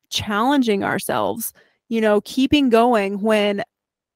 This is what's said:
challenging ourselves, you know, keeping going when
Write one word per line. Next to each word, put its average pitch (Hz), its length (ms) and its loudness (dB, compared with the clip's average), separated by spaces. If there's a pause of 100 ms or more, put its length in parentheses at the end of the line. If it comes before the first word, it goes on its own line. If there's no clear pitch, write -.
(100)
challenging 220 720 -2
ourselves, 190 680 -4 (360)
you 226 120 -2
know, 208 220 2
keeping 269 480 2
going 214 500 2
when 208 420 0 (540)